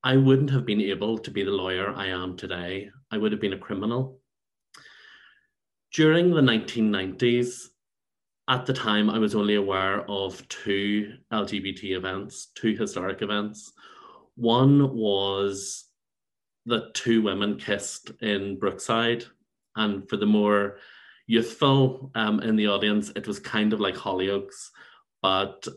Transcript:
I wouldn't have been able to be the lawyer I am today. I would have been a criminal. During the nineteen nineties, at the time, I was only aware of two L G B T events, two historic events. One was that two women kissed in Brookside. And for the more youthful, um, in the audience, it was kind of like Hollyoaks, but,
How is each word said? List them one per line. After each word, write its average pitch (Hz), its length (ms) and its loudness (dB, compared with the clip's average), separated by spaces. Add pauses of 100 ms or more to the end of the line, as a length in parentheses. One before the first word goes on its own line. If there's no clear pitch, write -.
I 131 140 4
wouldn't 135 340 6
have 127 140 2
been 107 160 2
able 101 360 -2
to 110 140 -10
be 101 120 -4
the 98 80 -2
lawyer 92 440 -2
I 98 120 -6
am 92 280 -6
today. 90 540 -8 (200)
I 107 80 -6
would 107 140 2
have 104 80 -2
been 98 140 -2
a 92 40 -8
criminal. 117 640 -4 (1700)
During 165 380 6
the 160 100 4
nineteen 110 500 2
nineties, 120 800 0 (800)
at 127 160 0
the 131 80 -2
time, 104 360 2
I 104 80 -2
was 107 160 0
only 104 220 2
aware 98 460 0 (100)
of 98 380 -8
two 104 640 -2 (180)
L 107 140 -2
G 98 160 -6
B 95 100 -6
T 95 220 -8
events, 95 600 -8
two 110 200 0
historic 98 460 -6
events. 104 500 -6 (680)
One 135 560 6
was 98 920 -2 (840)
that 117 260 -2
two 113 300 2
women 101 340 0
kissed - 540 -6 (100)
in 98 380 -2
Brookside. 113 680 -2 (500)
And 104 320 -2
for 104 100 -4
the 104 100 0
more 104 500 2 (480)
youthful, 131 880 2
um, 107 280 0
in 110 140 0
the 104 120 2
audience, 104 480 0
it 104 100 -8
was 101 140 -6
kind 107 340 0
of 104 60 -2
like 95 160 0
Hollyoaks, 98 760 -4 (540)
but, 95 540 -2